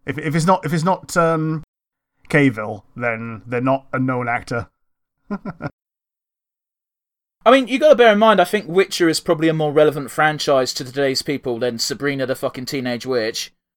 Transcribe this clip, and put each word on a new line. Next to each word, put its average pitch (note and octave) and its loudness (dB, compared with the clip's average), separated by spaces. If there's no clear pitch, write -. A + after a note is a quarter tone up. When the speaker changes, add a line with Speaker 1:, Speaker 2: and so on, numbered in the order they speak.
Speaker 1:
If, C#3 -6
if D3+ -4
it's D#3+ 0
not, F#3 0
if D3+ -4
it's D#3+ -2
not, F3+ -4
um, D#3+ 0
Cavill, A2 0
then A2+ -6
they're A#2+ -4
not C3+ 0
a B2+ -2
known B2+ -2
actor. A#2+ -6
<laughs> - -20
Speaker 2:
I F#3+ -10
mean, B3+ 4
you C4 -2
gotta D4+ 8
bear A3+ 6
in G3+ 2
mind, G#3+ 6
I - 6
think G#3 -2
Witcher F3 2
is D#3+ 0
probably D#3+ 0
a D#3+ 2
more D#3 0
relevant C#3+ 2
franchise D3 0
to - -8
today's C3 -2
people B2+ -4
than A#2 -4
Sabrina C3+ -4
the B2+ -4
fucking B2+ -6
Teenage B2 -6
Witch. A#2+ -4